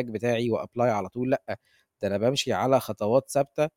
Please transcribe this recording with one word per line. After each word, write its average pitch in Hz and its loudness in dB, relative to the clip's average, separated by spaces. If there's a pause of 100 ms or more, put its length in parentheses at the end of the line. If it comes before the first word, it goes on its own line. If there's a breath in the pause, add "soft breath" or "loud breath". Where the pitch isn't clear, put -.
بتاعي 117 -2
وapply 107 -4
على 104 0
طول، 123 -4
لأ، 120 -2 (440)
ده 101 0
أنا 98 0
بامشي 127 0
على 120 2
خطوات 110 0
ثابتة 143 0